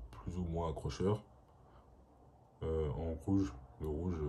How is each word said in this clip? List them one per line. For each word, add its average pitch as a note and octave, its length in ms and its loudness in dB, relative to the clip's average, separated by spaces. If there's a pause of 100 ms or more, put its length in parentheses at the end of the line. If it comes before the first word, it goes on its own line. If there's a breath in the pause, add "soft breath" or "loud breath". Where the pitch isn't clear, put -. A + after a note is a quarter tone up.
(100)
plus - 280 -6
ou F2+ 60 0
moins E2 240 0
accrocheur. F2+ 560 0 (1400 loud breath)
Euh, D#2+ 280 2
en E2 240 -2
rouge, G2 380 4 (280)
le D#2 80 -2
rouge, E2 280 0 (120)